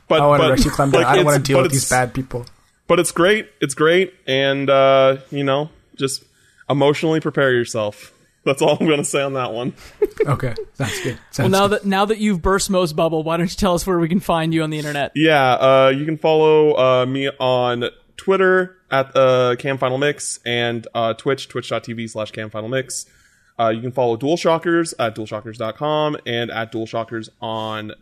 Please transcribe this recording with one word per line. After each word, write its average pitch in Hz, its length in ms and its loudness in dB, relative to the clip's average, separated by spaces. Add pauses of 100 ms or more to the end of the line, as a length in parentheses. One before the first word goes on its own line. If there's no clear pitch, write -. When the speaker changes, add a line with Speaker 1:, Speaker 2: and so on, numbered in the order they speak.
Speaker 1:
but, 160 100 4
Speaker 2:
I 147 80 4
wanna 147 160 4
Speaker 1:
but, 156 80 4
Speaker 2:
rescue 143 200 2
Clementine. 139 320 2
Speaker 1:
like, 127 60 2
Speaker 2:
I 135 60 6
don't 131 100 4
wanna 147 120 4
Speaker 1:
it's, 135 100 -2
Speaker 2:
deal 135 120 4
Speaker 1:
but - 40 4
Speaker 2:
with 170 80 -2
these 135 120 0
Speaker 1:
it's, - 60 -6
Speaker 2:
bad 127 240 0
people. 127 320 -8 (400)
Speaker 1:
but 170 140 2
it's 170 140 0
great. 196 340 2 (140)
It's 143 140 -2
great. 175 380 2 (140)
And, 135 420 0
uh, 135 480 4 (140)
you 143 140 -4
know, 143 240 -2 (260)
just - 300 -6 (440)
emotionally 147 520 0
prepare 139 320 0
yourself. 117 580 -4 (320)
That's 139 180 -2
all 151 160 2
I'm 170 120 0
gonna 147 160 0
say 147 160 -2
on 139 140 -4
that 120 180 -4
one. 120 200 -6 (280)
<laughs> - 260 -2
Speaker 2:
Okay. 123 260 -2 (200)
Sounds - 280 -6
good. 127 120 -6
Speaker 3:
Well, - 180 -20
Speaker 2:
Sounds 185 220 0
Speaker 3:
now 196 160 4
Speaker 2:
good. 208 120 0
Speaker 3:
that, - 40 -8
now 196 200 0
that 208 120 -2
you've 208 240 0
burst 196 280 0
Mo's 185 220 0
bubble, 160 320 -2
why 160 140 -2
don't 170 120 0
you - 60 -12
tell 190 200 0
us 170 120 -4
where 180 120 0
we 165 100 0
can 175 100 0
find 165 340 -2
you 160 100 0
on 156 60 -4
the 156 100 -6
internet? 147 360 -6
Speaker 1:
Yeah, 143 380 4
uh, 135 420 6
you 143 80 -4
can 156 140 -6
follow, 156 600 4
uh, 127 280 4
me 135 240 -2 (100)
on 123 460 0 (320)
Twitter 185 600 0 (120)
at, 135 260 -2
uh 127 440 4
Cam 139 180 -4
Final 131 200 -2
Mix 147 480 -4
and, 117 500 -4
uh, 113 200 0
Twitch, 135 340 -4
twitch - 200 -10
dot 117 140 -6
T 120 100 -10
V 113 140 -10
slash 107 240 -10
Cam 110 180 -12
Final 110 200 -10
Mix. 127 360 -6 (540)
Uh, 113 100 2
you 113 120 -2
can 123 100 -8
follow 120 260 0
DualShockers 165 840 0
at 113 160 -2
dual 113 100 -10
shockers 110 320 -12
dot 110 200 -6
com 151 480 -2
and 117 240 -4
at 113 220 -6
dual 113 140 -6
shockers 113 440 -8 (120)
on 110 500 -8 (100)